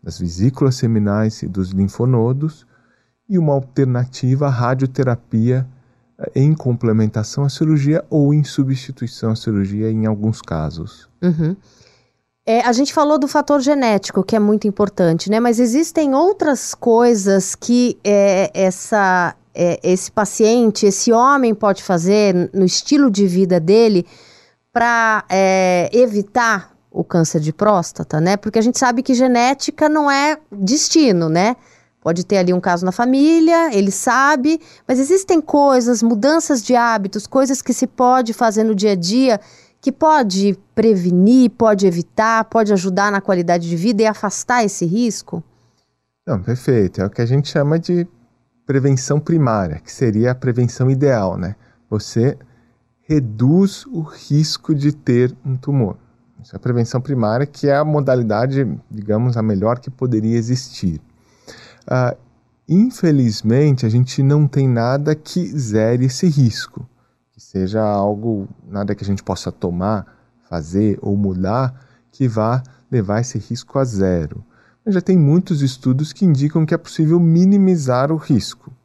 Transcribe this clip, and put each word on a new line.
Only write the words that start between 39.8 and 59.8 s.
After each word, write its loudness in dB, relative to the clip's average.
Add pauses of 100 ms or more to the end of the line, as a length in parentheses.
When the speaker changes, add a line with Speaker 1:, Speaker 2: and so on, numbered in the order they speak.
Speaker 2:
que -2
pode 2 (180)
prevenir, 4
pode 2
evitar, 0
pode 0
ajudar 0
na -2
qualidade -2
de -2
vida 0
e 4
afastar -2
esse -4
risco? -4 (840)
Speaker 1:
Não, -2
perfeito. 0
É 0
o -4
que -4
a 0
gente -2
chama 0
de -2 (600)
prevenção 0
primária, 0
que -20
seria 0
a -2
prevenção -2
ideal, 0
né? -8 (340)
Você -2 (640)
reduz 0
o -8
risco -4
de -2
ter 0
um -6
tumor. -2 (420)
Isso -20
é -12
a -12
prevenção -2
primária, -2
que -6
é 4
a 2
modalidade, 0 (280)
digamos, -2
a -2
melhor 0
que -14